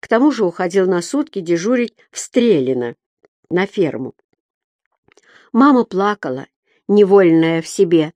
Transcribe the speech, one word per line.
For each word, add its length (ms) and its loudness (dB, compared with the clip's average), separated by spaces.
К 80 -20
тому 220 2
же 140 -4
уходил 420 -2
на 140 0
сутки 400 -6
дежурить 540 -2
в 80 -16
Стрелино, 760 0
на 180 -2
ферму. 480 -6
Мама 320 2
плакала, 640 -6
невольная 760 4
в 40 -14
себе 500 0